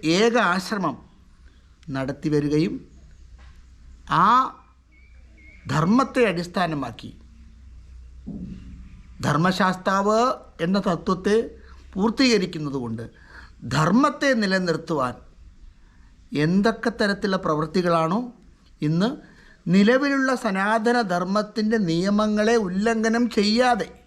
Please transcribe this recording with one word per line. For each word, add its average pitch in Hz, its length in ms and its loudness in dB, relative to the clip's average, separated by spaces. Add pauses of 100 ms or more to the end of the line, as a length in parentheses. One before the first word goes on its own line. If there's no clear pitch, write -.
(160)
ഏക 226 200 4 (180)
ആശ്രമം 185 420 -4 (1000)
നടത്തിവരികയും 147 760 0 (1500)
ആ 185 80 6 (1400)
ധർമ്മത്തെ 233 640 2
അടിസ്ഥാനമാക്കി 165 800 -4 (2250)
ധർമ്മശാസ്താവ് 190 920 0 (460)
എന്ന 190 120 0 (100)
തത്വത്തെ 185 500 0 (560)
പൂർത്തീകരിക്കുന്നതുകൊണ്ട് 175 1120 -2 (720)
ധർമ്മത്തെ 269 540 2 (120)
നിലനിർത്തുവാൻ 165 760 0 (1160)
എന്തൊക്കെ 196 680 0
തരത്തിലുള്ള 202 460 -2
പ്രവൃത്തികളാണോ 165 760 0 (600)
ഇന്ന് 165 280 0 (560)
നിലവിലുള്ള 262 680 2 (140)
സനാതനധർമ്മത്തിൻ്റെ 214 1300 0 (120)
നിയമങ്ങളെ 208 680 2 (100)
ഉല്ലംഘനം 220 560 0 (140)
ചെയ്യാതെ 220 520 2 (180)